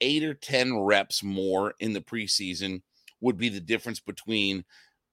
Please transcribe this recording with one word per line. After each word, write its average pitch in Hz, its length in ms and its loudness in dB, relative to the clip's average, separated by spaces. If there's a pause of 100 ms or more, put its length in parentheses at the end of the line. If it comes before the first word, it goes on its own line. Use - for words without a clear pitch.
eight 151 240 2
or 151 80 -2
ten 127 440 0
reps 98 460 2
more 98 560 0
in 110 140 -2
the 101 80 -4
preseason 95 800 -4 (400)
would 113 160 2
be 120 100 0
the 98 140 -2
difference 113 400 -4
between 98 640 -2 (480)